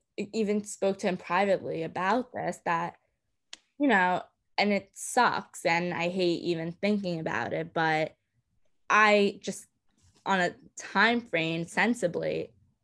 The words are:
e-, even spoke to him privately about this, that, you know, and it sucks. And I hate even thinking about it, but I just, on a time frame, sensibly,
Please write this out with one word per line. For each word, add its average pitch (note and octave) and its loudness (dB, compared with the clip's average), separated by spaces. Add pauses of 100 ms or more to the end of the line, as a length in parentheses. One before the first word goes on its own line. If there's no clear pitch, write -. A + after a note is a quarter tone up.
(180)
e-, G3+ -6
even G#3 0
spoke G3 -2
to G#3+ -2
him F3+ 0
privately F3 0
about F#3+ -2
this, E3 -6
that, E3+ -2 (840)
you C#4+ 2
know, F3+ 4 (340)
and G3+ 2
it G3 -2
sucks. - -2
And E3+ 0
I E3+ -2
hate F3+ 0
even E3 -4
thinking G3 -2
about D#3+ -4
it, E3 -6
but D#3+ 0 (760)
I G#3 4
just, - -10 (580)
on F#3+ 2
a - 0 (200)
time A3+ 2
frame, E3 -2
sensibly, E3 -2 (320)